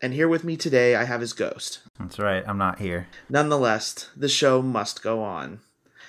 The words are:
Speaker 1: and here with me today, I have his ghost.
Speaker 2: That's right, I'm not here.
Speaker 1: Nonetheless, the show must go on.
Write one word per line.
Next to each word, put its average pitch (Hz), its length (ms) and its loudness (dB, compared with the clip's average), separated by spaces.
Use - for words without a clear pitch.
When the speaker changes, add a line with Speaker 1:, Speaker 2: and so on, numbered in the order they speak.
Speaker 1:
and 123 120 -2
here 156 160 2
with 165 160 0
me 165 100 -4
today, 123 400 4
I 110 80 2
have 120 160 -2
his 117 140 -6
ghost. - 460 -6
Speaker 2:
That's 92 180 -10
right, 98 300 0
I'm 101 100 -4
not 92 220 0
here. 87 280 -4
Speaker 1:
Nonetheless, 135 880 0
the 139 140 -2
show 131 320 4
must 120 420 -4
go 113 180 -2
on. 90 380 -8